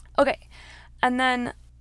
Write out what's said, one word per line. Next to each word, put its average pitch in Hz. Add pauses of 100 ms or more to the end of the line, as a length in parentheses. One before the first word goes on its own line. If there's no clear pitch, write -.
(180)
Okay, - (540)
and 254
then 247 (280)